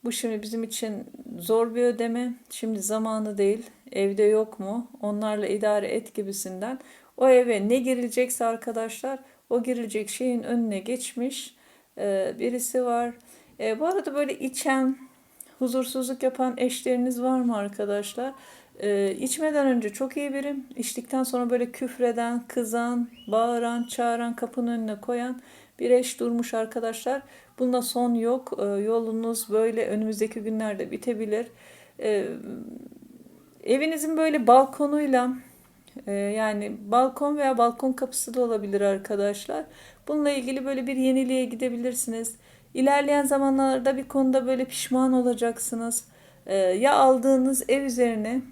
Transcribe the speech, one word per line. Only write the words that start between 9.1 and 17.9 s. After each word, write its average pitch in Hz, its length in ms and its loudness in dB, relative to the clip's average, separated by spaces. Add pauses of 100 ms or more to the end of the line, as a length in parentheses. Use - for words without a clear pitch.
o 247 120 2
girilecek 220 460 -2
şeyin 247 340 -2
önüne 226 360 0
geçmiş, 247 760 -6 (440)
e, 196 400 0
birisi 240 460 -2
var. 240 260 0 (500)
E, 220 200 -2
bu 311 60 0
arada 349 280 -2
böyle 285 240 -2
içen, 262 600 0 (600)
huzursuzluk 254 640 -2
yapan 254 340 0
eşleriniz 247 680 0
var 254 180 2
mı 240 160 0
arkadaşlar? 202 760 -4 (480)